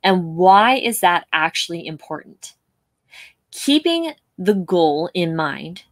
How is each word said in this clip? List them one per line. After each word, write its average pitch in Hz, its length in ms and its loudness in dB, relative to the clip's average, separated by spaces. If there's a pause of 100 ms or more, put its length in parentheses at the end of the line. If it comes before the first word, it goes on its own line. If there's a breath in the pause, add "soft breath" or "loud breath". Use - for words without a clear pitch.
and 180 340 0
why 196 400 6
is 233 240 -4
that 175 320 2
actually 165 540 -4
important? - 680 -16 (960 loud breath)
Keeping 311 640 -2 (220)
the 185 180 0
goal 170 600 0
in 165 220 -2
mind 156 560 -8